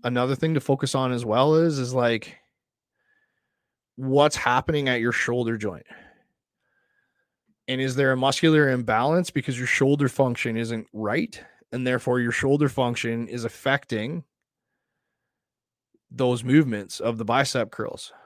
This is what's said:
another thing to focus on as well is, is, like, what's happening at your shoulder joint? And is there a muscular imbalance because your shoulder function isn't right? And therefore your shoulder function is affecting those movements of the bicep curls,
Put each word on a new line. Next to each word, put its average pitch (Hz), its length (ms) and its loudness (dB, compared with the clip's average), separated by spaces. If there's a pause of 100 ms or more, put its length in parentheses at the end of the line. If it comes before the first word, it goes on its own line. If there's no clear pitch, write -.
another 127 300 0
thing 160 180 -2
to 147 80 0
focus 135 340 -2
on 131 160 0
as 120 140 -4
well 127 300 4
is, 160 240 2
is, 127 140 -4
like, 120 440 0 (1600)
what's 139 400 2
happening 135 500 0
at 123 140 0
your 120 100 0
shoulder 117 460 -2
joint? 104 280 -8 (1800)
And 131 120 -4
is 131 160 -2
there 135 180 4
a 127 40 0
muscular 143 520 4
imbalance 127 640 0
because 131 260 -4
your 123 100 -6
shoulder 143 400 2
function 120 500 0
isn't 113 340 -6
right? 107 500 -4 (300)
And 127 140 -6
therefore 127 340 0
your 120 120 0
shoulder 143 380 2
function 117 580 -2
is 117 180 -8
affecting 131 760 -2 (1900)
those 123 320 0
movements 123 560 2
of 113 180 -2
the 110 80 -6
bicep 113 460 0
curls, - 400 -10 (140)